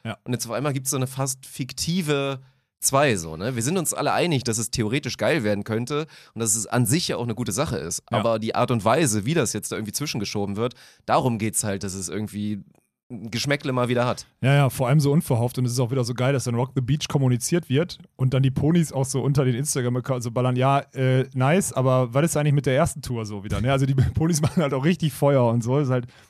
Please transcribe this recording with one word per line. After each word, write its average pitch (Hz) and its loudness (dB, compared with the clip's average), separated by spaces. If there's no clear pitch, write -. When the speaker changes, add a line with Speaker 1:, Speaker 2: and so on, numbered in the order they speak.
Speaker 1:
Ja. 110 -8
Speaker 2:
Und - -6
jetzt 113 -4
auf 117 -8
einmal 135 -2
gibt's 135 -4
so 147 0
eine 131 0
fast 135 -6
fiktive 143 -2
zwei 135 4
so, 82 -6
ne? 113 -4
Wir 110 -2
sind 165 0
uns 160 -2
alle 139 0
einig, 139 2
dass 113 0
es 113 -4
theoretisch 120 -2
geil 139 0
werden 104 -2
könnte 123 -4
und 110 -6
dass 113 0
es 113 -4
an 123 2
sich 156 0
ja 131 -4
auch 113 -4
eine 120 -4
gute 110 -6
Sache 123 -2
ist. 80 -8
Speaker 1:
Ja. 101 2
Speaker 2:
Aber 110 2
die 110 -4
Art 120 2
und 117 0
Weise, 110 2
wie 143 0
das 143 0
jetzt - -8
da 101 -4
irgendwie 104 -6
zwischengeschoben 101 -4
wird, 117 -4
darum 123 2
geht's 107 -2
halt, 101 -4
dass 95 -6
es 92 -8
irgendwie 104 -6
ein 110 -12
Geschmäckle 139 -2
mal 123 0
wieder 120 2
hat. 117 -4
Speaker 1:
Ja, 135 4
ja, 143 4
vor 127 -2
allem 147 6
so 143 4
unverhofft 123 0
und 127 0
es 117 -2
ist 120 -2
auch 120 0
wieder 127 0
so 120 -4
geil, 127 2
dass 131 0
dann 123 -2
Rock 123 -2
the 135 0
Beach 135 0
kommuniziert 135 0
wird 151 0
und 131 0
dann 131 2
die 135 4
Ponys 151 2
auch 135 0
so 131 -2
unter 135 2
den 127 2
Instagram-Accounts 127 -2
so 123 -6
ballern, 123 0
ja, 135 4
äh, 131 2
nice, 139 2
aber 127 2
was 143 2
ist 165 0
eigentlich 147 4
mit 143 2
der 135 2
ersten 151 2
Tour 117 -4
so 101 -8
wieder, 104 -2
ne? 120 2
Also 135 2
die 139 2
<laughs> - -4
Ponys 160 2
machen 165 0
halt 139 0
auch 135 0
richtig 165 0
Feuer 139 4
und 117 2
so, 123 0
ist 143 0
halt 123 0